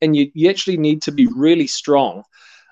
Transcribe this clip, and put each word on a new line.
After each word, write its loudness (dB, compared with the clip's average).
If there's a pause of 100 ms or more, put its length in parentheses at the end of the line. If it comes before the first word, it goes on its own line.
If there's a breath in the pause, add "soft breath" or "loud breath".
and 2
you, 0
you 2
actually -4
need 0
to -6
be 2
really 2
strong, -2 (480 soft breath)